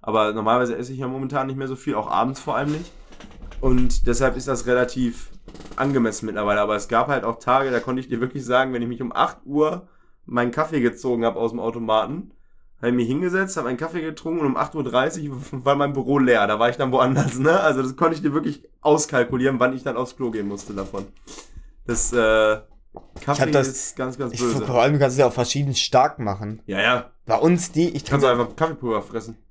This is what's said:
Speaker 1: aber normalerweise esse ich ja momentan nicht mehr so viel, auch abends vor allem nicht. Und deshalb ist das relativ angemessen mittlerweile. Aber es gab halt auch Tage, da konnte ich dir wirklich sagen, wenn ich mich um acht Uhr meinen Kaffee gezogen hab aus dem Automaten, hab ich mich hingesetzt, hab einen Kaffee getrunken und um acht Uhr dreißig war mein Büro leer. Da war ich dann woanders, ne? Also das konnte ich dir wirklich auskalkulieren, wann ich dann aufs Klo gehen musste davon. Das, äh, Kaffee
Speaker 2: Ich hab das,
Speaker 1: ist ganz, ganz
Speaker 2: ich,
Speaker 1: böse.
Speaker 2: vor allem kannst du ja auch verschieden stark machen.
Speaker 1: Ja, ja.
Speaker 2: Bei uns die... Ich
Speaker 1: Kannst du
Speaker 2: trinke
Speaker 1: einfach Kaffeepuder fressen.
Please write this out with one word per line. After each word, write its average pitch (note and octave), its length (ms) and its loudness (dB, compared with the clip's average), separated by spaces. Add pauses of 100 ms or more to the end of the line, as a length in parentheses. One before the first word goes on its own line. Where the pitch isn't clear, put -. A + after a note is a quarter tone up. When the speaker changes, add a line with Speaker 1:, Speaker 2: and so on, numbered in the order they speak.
Speaker 1:
aber G#2+ 320 2
normalerweise A#2 440 2
esse B2+ 160 -8
ich C3 60 -10
ja C3+ 80 -4
momentan C3+ 400 -4
nicht C3+ 100 -8
mehr C3+ 100 -6
so C3 80 -6
viel, C#3+ 200 -4
auch - 140 -4
abends B2 300 0
vor B2+ 160 -6
allem C#3+ 160 -2
nicht. E3 200 -6 (680)
Und B2+ 460 6
deshalb B2 300 2
ist C3 100 -8
das B2 200 -2
relativ B2 640 0 (460)
angemessen B2 520 0
mittlerweile. G#2 340 0
Aber G#2 140 0
es G#2 120 -4
gab A#2+ 200 2
halt C#3 160 -2
auch A#2 160 -4
Tage, C3+ 320 2
da A#2+ 80 2
konnte B2+ 200 -4
ich B2+ 100 -10
dir A#2+ 120 -4
wirklich B2+ 240 -6
sagen, B2+ 280 2
wenn A#2+ 80 -2
ich A#2 60 -4
mich A#2+ 140 -8
um B2 140 -8
acht - 300 0
Uhr D#3 420 0 (380)
meinen A#2+ 260 0
Kaffee D#3+ 300 -2
gezogen A#2 440 0
hab A#2 100 0
aus A2+ 160 -2
dem A#2 80 -6
Automaten, A2+ 720 -2 (500)
hab A#2+ 80 0
ich B2 60 2
mich B2 120 0
hingesetzt, F3+ 500 -2
hab C#3 80 -4
einen B2 120 -4
Kaffee D#3+ 240 -6
getrunken D#3+ 400 -6
und D3 60 0
um C3 100 0
acht - 180 -4
Uhr D3+ 80 -4
dreißig C#3+ 480 -2
war C3+ 440 -2
mein C#3+ 180 0
Büro C3+ 260 0
leer. A#2 260 6
Da G#2+ 140 0
war A#2 100 4
ich A#2+ 60 -4
dann C3 160 -2
woanders, C3 480 2
ne? D#3+ 200 4
Also C#3 220 2
das C3 140 -4
konnte E3 200 2
ich D3+ 60 -10
dir D3 120 0
wirklich - 340 -4 (140)
auskalkulieren, C3 760 2
wann B2+ 140 2
ich B2+ 100 -10
dann B2+ 140 -4
aufs B2 180 -6
Klo B2 160 -4
gehen G#2 160 -4
musste G2+ 260 -10
davon. G2 320 -8 (840)
Das, A#2 260 0
äh, A#2+ 40 2 (1040)
Kaffee C#3 120 -4
Speaker 2:
Ich C#3 80 0
hab D3+ 100 2
das, C3+ 180 4
Speaker 1:
ist - 260 -6
ganz, B2+ 220 -6
ganz B2+ 160 -6
Speaker 2:
ich, A2+ 60 -8
Speaker 1:
böse. A2+ 260 0
Speaker 2:
vor B2 160 2
allem C#3+ 180 4
kannst C3 180 2
du C#3+ 40 4
ja C3 60 6
auch A#2+ 60 0
verschieden C3+ 420 -2
stark - 440 2
machen. G#2 460 -6
Speaker 1:
Ja, G2 160 -4
ja. A#2+ 300 0 (140)
Speaker 2:
Bei A2 120 2
uns E3+ 340 4
die... E3 180 2
Ich - 160 -8
Speaker 1:
Kannst C#3 200 2
du - 20 6
Speaker 2:
trinke A#2+ 160 4
Speaker 1:
einfach G#2+ 120 -6
Kaffeepuder B2+ 460 -2
fressen. A2 360 -12 (140)